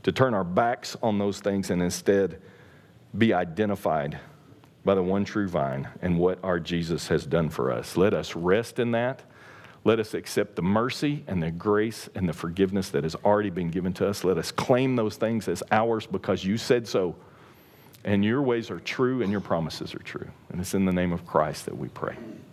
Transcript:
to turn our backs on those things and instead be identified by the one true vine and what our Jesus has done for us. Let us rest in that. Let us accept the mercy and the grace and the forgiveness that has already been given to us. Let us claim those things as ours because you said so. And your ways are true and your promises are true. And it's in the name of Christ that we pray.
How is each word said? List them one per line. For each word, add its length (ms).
to 80
turn 220
our 100
backs 600
on 160
those 200
things 300
and 120
instead 600
be 160
identified 880
by 100
the 80
one 220
true 220
vine 400
and 160
what 260
our 160
Jesus 500
has 160
done 240
for 220
us. 260
Let 160
us 220
rest 440
in 120
that. 320
Let 160
us 140
accept 420
the 60
mercy 680
and 140
the 100
grace 640
and 120
the 60
forgiveness 560
that 140
has 120
already 340
been 200
given 240
to 140
us. 160
Let 140
us 140
claim 440
those 200
things 320
as 240
ours 340
because 380
you 140
said 300
so. 280
And 200
your 180
ways 300
are 80
true 420
and 100
your 100
promises 520
are 60
true. 280
And 100
it's 140
in 120
the 80
name 180
of 140
Christ 400
that 120
we 120
pray. 260